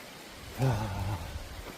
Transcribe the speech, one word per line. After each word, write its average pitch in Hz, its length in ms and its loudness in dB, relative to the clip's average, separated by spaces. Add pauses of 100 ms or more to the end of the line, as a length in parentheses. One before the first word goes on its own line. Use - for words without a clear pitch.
(680)
와. 104 520 4 (600)